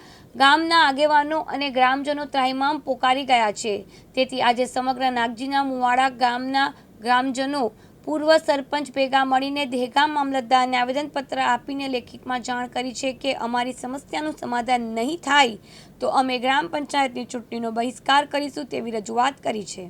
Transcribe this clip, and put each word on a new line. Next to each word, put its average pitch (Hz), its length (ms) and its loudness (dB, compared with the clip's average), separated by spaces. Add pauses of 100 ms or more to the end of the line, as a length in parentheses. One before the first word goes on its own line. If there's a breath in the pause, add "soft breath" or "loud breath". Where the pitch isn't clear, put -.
(360 loud breath)
ગામના 311 480 6
આગેવાનો 294 600 2
અને 277 280 -4
ગ્રામજનો 269 540 2
ત્રાહિમામ 269 560 0
પોકારી 262 440 0
ગયા 233 280 4
છે. 208 220 -4 (360 loud breath)
તેથી 254 300 -2
આજે 240 260 2
સમગ્ર 254 440 -2
નાગજીના 247 520 -2
મુવાડા 254 460 2 (120)
ગામના 262 480 0 (300 loud breath)
ગ્રામજનો 262 680 0 (420 loud breath)
પૂર્વ 302 280 0
સરપંચ 285 560 0
ભેગા 269 340 2
મળીને 277 460 0
દહેગામ 269 440 0
મામલતદારને 254 640 2
આવેદનપત્ર 262 680 -2
આપીને 269 440 -2
લેખિતમાં 254 560 -6
જાણ 247 240 -6
કરી 247 240 -6
છે 262 200 -4
કે 262 240 -4
અમારી 247 360 -4
સમસ્યાનું 302 640 -8
સમાધાન 240 480 -2 (100)
નહીં 269 240 -4
થાય 277 560 2 (240 loud breath)
તો - 220 -2
અમે 254 180 0
ગ્રામ 269 300 0
પંચાયતની 269 560 -2
ચૂંટણીનો 233 460 -8
બહિષ્કાર 254 560 0
કરીશું 285 440 -6
તેવી 233 240 -6
રજૂઆત 233 480 -2
કરી 214 220 -4
છે. 185 240 -12